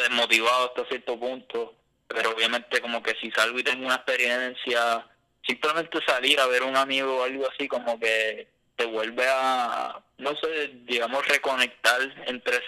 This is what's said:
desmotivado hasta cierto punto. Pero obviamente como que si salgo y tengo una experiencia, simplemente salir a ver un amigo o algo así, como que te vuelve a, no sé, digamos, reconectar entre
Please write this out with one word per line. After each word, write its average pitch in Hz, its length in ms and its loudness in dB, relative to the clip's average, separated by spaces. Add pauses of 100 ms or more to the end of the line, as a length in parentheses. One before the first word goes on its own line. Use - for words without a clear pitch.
desmotivado 120 580 4
hasta 123 220 -6
cierto 127 300 -6
punto. 117 560 -6 (340)
Pero 113 240 0
obviamente 117 500 0
como 117 200 -4
que 113 180 -2
si 113 100 -8
salgo 113 280 0
y 123 60 -4
tengo 127 220 -2
una 127 100 2
experiencia, 123 1120 0 (400)
simplemente 156 600 -2
salir 139 320 4
a 135 80 6
ver 123 160 2
un 135 140 -2
amigo 135 420 2
o 127 60 2
algo 135 260 -2
así, 143 160 -6
como 120 320 -4
que 110 500 0 (280)
te 120 80 0
vuelve 113 420 -2
a, 131 760 0 (160)
no 131 180 -4
sé, 156 320 -4 (160)
digamos, 123 420 0
reconectar 127 760 2 (260)
entre 123 420 -2